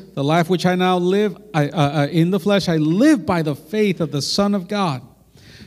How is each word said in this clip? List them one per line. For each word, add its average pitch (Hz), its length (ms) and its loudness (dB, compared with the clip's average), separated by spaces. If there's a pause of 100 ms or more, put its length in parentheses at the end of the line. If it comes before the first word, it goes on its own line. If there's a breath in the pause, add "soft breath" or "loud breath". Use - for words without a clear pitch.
(140)
"The 139 100 -4
life 160 240 2
which 180 180 0
I 180 80 2
now 185 240 2
live, 190 380 0 (180)
I, 147 140 2
uh, 147 340 0
uh, 143 80 0
in 170 200 2
the 196 100 0
flesh, 202 280 0
I 170 80 2
live 175 500 2
by 175 160 0
the 151 120 -4
faith 208 460 -2
of 151 120 -4
the 139 100 -4
Son 202 320 -2
of 185 140 -4
God." 180 340 -2 (640 loud breath)